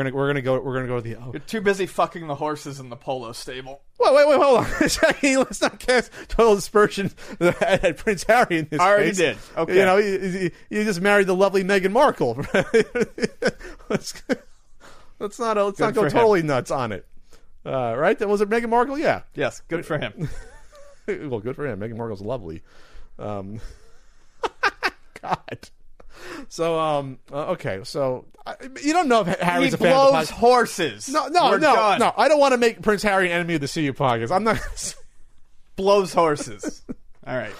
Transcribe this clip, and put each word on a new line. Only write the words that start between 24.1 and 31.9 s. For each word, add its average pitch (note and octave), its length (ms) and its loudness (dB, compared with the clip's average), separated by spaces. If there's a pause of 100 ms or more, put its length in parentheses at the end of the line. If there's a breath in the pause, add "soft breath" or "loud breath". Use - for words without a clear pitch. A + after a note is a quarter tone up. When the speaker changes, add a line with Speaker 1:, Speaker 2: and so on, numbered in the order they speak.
Speaker 1:
<laughs> - 800 -6
God. - 460 -8 (800 loud breath)
So, E3 300 -4
um, C#3+ 400 -2 (120)
uh, C#3+ 180 -6
okay, B2 340 -6
so C3 420 -4 (220)
I, A#3 80 -10 (280)
you D4 120 0
don't F4 140 2
know A#3 120 4
if F3+ 60 -2
Ha-, F3 180 -2
Harry's F3 280 0
Speaker 2:
He - 20 -2
Speaker 1:
a - 40 -6
fan F3 140 4
of C#4 140 6
the C4+ 60 8
Speaker 2:
blows D#3+ 180 0
Speaker 1:
pod- - 80 -12
Speaker 2:
horses. G3 720 2
Speaker 1:
No, C#4+ 160 -2
no, D4+ 240 4
Speaker 2:
We're G3 80 4
Speaker 1:
no, D4+ 160 4
Speaker 2:
done. G3+ 260 4